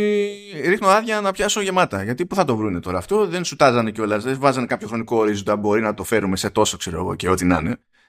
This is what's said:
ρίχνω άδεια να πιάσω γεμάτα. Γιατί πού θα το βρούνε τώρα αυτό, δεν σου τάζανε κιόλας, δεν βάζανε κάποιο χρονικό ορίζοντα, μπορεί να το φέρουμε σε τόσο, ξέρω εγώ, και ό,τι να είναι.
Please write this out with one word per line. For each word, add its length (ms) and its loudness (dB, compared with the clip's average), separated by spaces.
ρίχνω 220 2
άδεια 340 2
να 100 0
πιάσω 300 -2
γεμάτα. 420 0
Γιατί 220 -2
πού 100 -8
θα 100 2
το 100 0
βρούνε 240 -2
τώρα 180 -4
αυτό, 300 0
δεν 160 -4
σου 120 -8
τάζανε 360 4
κιόλας, 320 -2
δεν 160 -4
βάζανε 280 2
κάποιο 200 -4
χρονικό 300 -2
ορίζοντα, 380 2
μπορεί 260 0
να 120 0
το 100 -8
φέρουμε 320 0
σε 140 -4
τόσο, 280 0
ξέρω 220 -8
εγώ, 160 -4
και 140 -2
ό,τι 160 2
να 120 4
είναι. 200 -4